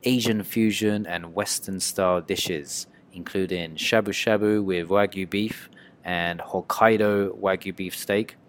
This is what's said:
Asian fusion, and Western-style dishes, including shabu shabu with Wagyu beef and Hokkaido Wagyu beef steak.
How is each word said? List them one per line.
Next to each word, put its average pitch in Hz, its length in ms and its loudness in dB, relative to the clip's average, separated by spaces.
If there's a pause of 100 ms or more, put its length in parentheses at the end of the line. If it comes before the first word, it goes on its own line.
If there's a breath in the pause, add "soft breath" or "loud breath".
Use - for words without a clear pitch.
Asian 117 400 2
fusion, 104 640 2
and 85 260 -6
Western-style 92 880 0
dishes, 85 680 -4 (280 loud breath)
including 87 640 -4
shabu 104 340 0
shabu 104 520 2
with 90 260 -2
Wagyu 95 420 0
beef 107 400 -4 (340 loud breath)
and 87 360 -4
Hokkaido 104 1000 2
Wagyu 95 340 0
beef 92 220 -8
steak. 104 400 -2 (120)